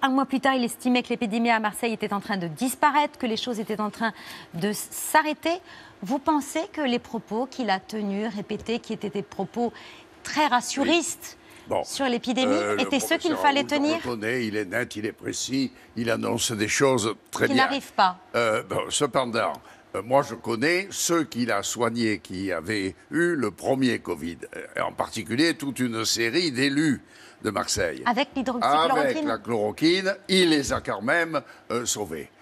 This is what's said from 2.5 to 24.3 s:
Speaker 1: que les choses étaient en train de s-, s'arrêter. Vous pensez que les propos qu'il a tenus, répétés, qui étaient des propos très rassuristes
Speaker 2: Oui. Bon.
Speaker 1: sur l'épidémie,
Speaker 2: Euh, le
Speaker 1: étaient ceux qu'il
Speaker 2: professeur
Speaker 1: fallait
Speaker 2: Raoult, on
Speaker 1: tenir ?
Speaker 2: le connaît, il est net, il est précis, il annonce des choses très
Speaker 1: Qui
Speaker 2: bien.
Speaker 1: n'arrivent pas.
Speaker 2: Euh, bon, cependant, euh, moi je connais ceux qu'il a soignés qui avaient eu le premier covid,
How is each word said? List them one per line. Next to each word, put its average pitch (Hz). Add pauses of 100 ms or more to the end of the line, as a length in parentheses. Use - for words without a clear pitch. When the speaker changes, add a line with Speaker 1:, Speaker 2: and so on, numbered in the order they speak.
Speaker 1:
que 254
les 220
choses 226
étaient 208
en 208
train 226 (420)
de 175
s-, -
s'arrêter. 311 (420)
Vous 226
pensez 311 (100)
que -
les 247
propos 233
qu'il 254
a 185
tenus, 208
répétés, 214
qui -
étaient 208
des 202
propos 220 (520)
très 294
rassuristes -
Speaker 2:
Oui. - (260)
Bon. -
Speaker 1:
sur -
l'épidémie, 247
Speaker 2:
Euh, 208
le 247
Speaker 1:
étaient 262
ceux -
qu'il 339
Speaker 2:
professeur -
Speaker 1:
fallait 285
Speaker 2:
Raoult, 285
on -
Speaker 1:
tenir ? 302
Speaker 2:
le 123
connaît, 120
il 104
est 107
net, 117
il 104
est 101
précis, 131 (240)
il 117
annonce 113
des 104
choses 120 (160)
très -
Speaker 1:
Qui 277
Speaker 2:
bien. 262
Speaker 1:
n'arrivent 262
pas. 185 (160)
Speaker 2:
Euh, 113
bon, 95
cependant, 117 (420)
euh, 95
moi 127
je 117
connais 156
ceux 170
qu'il 117
a 101
soignés 113
qui 95
avaient 95 (160)
eu 170
le 117
premier 120
covid, 82 (180)